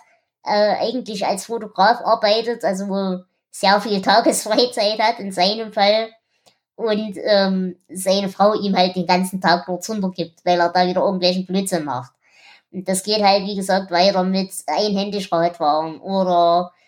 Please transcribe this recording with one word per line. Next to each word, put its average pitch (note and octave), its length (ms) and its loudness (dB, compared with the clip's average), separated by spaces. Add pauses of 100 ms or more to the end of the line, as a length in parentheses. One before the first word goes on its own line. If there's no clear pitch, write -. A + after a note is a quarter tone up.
(460)
äh, G#3 340 2
eigentlich G#3 460 -4
als F#3+ 200 -4
Fotograf A3 580 0
arbeitet, A3 600 0
also F#3+ 260 -4
wo F#3+ 340 -4 (260)
sehr G3+ 320 2
viel G3+ 200 -2
<laughs> - 0 -
Tagesfreizeit A3 1000 0
hat A3+ 200 0
in G3 120 -10
seinem G3+ 420 -2
Fall A3 360 2 (720)
und, G#3+ 420 -2
ähm, F#3+ 520 2 (140)
seine F#3+ 400 -2
Frau G3+ 240 4
ihm G3+ 220 0
halt F#3 200 2
den F3+ 120 -2
ganzen F#3 340 0
Tag E3+ 260 2
nur F3+ 140 -6
Zunder G3+ 300 -4
gibt, - 340 -10
weil F3+ 140 2
er F3 100 2
da F3+ 180 2
wieder F3+ 140 0
irgendwelchen F#3 440 0
Blödsinn F#3 400 -2
macht. B2+ 260 -8 (600)
Und F#3 160 -10
das F#3 160 -4
geht G#3 180 -2
halt, G3 240 4
wie G3+ 100 -6
gesagt, F#3+ 360 -2
weiter F#3 320 4
mit F#3+ 280 -2 (160)
einhändig G3+ 640 -2
Radfahren D#3+ 680 0
oder, F3+ 720 2 (160)